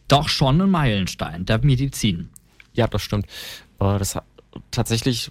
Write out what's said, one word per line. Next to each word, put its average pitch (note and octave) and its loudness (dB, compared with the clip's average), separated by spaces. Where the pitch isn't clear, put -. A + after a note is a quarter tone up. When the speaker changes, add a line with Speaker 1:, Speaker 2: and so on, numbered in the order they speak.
Speaker 1:
doch C#3+ 4
schon C#3+ 2
ein G3 4
Meilenstein G2+ 0
der A2+ 2
Medizin. B2 0
Speaker 2:
Ja, A#2 2
das G2+ -4
stimmt. G#2 -4
Äh, G2 2
das F#2+ -4
ha-, - -6
tatsächlich, A#2 -2